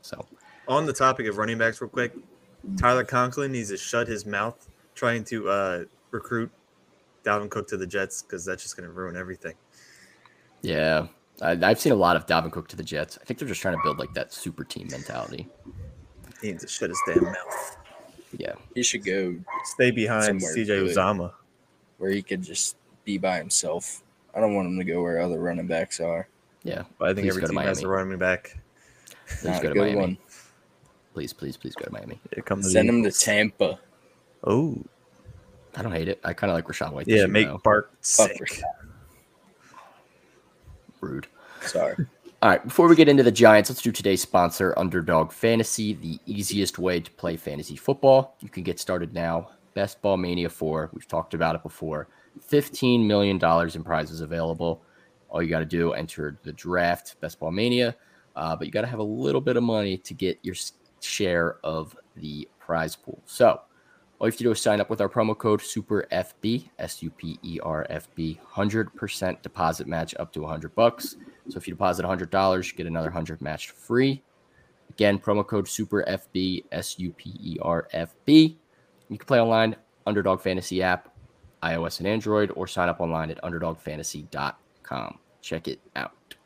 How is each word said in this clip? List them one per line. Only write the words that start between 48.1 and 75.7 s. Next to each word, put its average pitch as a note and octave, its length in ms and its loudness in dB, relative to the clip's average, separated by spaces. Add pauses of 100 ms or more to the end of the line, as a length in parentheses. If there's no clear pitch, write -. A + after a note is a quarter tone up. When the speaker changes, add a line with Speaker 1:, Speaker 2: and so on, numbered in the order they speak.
Speaker 1:
You - 100 -16
can F#2 120 -10
get E2 160 -4
started F2 360 -4
now. E2 360 -2 (220)
Best G2 300 -4
Ball G2 160 2
Mania F2 320 -2
four, D#2 420 -4
we've - 160 -18
talked E2 260 -4
about E2 200 0
it E2+ 80 -6
before. D#2 460 -8 (320)
Fifteen B2 680 2
million G2+ 320 4
dollars E2 380 4
in E2 60 -8
prizes D#2+ 380 -4
available. E2 600 -4 (480)
All F2 120 -2
you E2 60 0
gotta D#2+ 160 0
do, E2+ 280 0
enter D2+ 520 -8
the D2+ 80 -12
draft, F2 680 -2
Best E2 200 -10
Ball D#2 100 -4
Mania. A#2+ 460 0 (400)
Uh, D#2+ 180 -4
but E2 120 -8
you D2 60 -12
gotta G#2+ 140 -2
have A#2+ 140 -8
a - 40 -2
little C3 360 -2
bit B2+ 160 0
of A#2+ 60 2
money G#2 340 0
to - 180 -14
get F#2 280 -2
your F#2 120 -8
s-, - 180 -10 (280)
share E2+ 640 0
of D#2 320 -6 (200)
the D2+ 300 -12 (120)
prize D#2+ 360 -4
pool. - 300 -18
So - 380 4 (560)
all A2 80 0
you A2 40 4
have - 60 -8
to A#2 80 -8
do A#2 60 4
is G#2 100 0
sign G#2 200 2
up G2 100 0
with A2 100 -2
our G2+ 80 2
promo A2 280 0
code G#2 260 2
Super - 480 -4
F F2+ 300 -2
B, A2+ 380 -2
S - 240 -10
U E2 80 -8
P - 320 -12
E E2 200 -10
R D#2 260 -4
F - 260 -10
B, D#2+ 300 -6
hundred G#2 500 -2
percent - 480 -6
deposit E2 460 -2
match D#2+ 320 -6
up E2 140 -10
to D2+ 100 -8
a D2+ 40 -8
hundred D#2+ 260 -8
bucks. - 420 2 (340)
So - 80 -8
if E2+ 100 -12
you F2+ 60 -8
deposit F2+ 300 0
a F2 40 -2
hundred F2+ 220 -2
dollars, F#2+ 400 2
you - 60 -14
get E2+ 100 -8
another E2 240 -2
hundred E2 320 -6
matched D2+ 300 -8
free. C3+ 500 0 (680)
Again, G2+ 280 4
promo G#2 280 0
code G2+ 220 0
Super G#2 400 -2